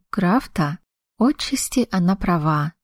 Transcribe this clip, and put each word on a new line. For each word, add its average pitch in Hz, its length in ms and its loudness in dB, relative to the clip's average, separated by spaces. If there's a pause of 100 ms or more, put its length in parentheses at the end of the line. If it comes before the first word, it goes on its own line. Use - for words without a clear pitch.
(100)
Крафта. 180 680 0 (400)
Отчасти - 720 -2
она 185 260 2
права, 156 560 0 (120)